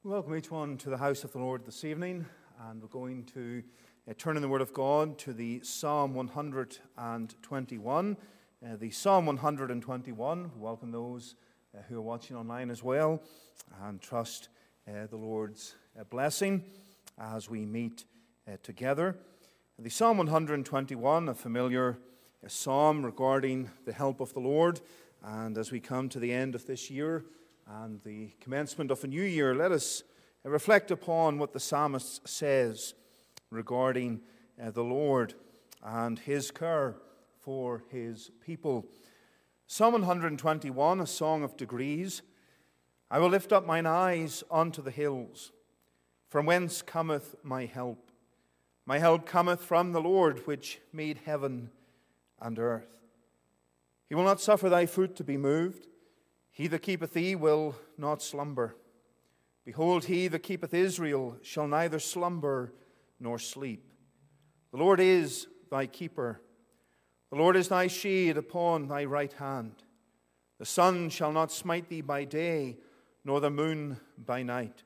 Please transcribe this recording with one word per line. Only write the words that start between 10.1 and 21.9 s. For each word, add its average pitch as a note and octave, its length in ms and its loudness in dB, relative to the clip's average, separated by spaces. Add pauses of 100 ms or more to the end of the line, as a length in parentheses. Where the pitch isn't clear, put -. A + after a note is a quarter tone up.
We A2 40 -16
welcome A2+ 300 -10
those, A#2+ 460 -10 (360)
uh, G2+ 160 -20
who A#2+ 100 -10
are A2+ 40 -8
watching A#2 340 -10
online A#2+ 340 -8
as A#2 120 -10
well, D#3 400 2 (600)
and G2+ 180 -12
trust, - 460 -6 (400)
uh, G#2 180 -10
the A2 100 -14
Lord's, A2 600 -8 (200)
uh, A2 60 -16
blessing D3+ 600 -2 (520)
as A2 320 -8
we A2 160 -6
meet, A2+ 400 -8 (440)
uh, G2+ 160 -14
together. C#3 520 -2 (600)
The A2+ 120 -10
Psalm A3+ 280 4
one E3+ 80 4
hundred D#3 280 2
and C#3 120 -4
twenty-one, C3+ 600 2
a B2+ 60 -2
familiar, B2 680 0 (440)